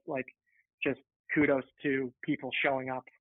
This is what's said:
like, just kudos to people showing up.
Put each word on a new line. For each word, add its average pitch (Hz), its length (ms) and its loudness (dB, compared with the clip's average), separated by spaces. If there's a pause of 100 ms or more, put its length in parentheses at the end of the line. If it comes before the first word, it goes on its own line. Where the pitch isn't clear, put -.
like, 135 200 -4 (580)
just 139 160 0 (340)
kudos 143 300 4 (180)
to 135 300 0 (100)
people 139 280 -4 (120)
showing 131 280 0
up. 127 140 -6 (160)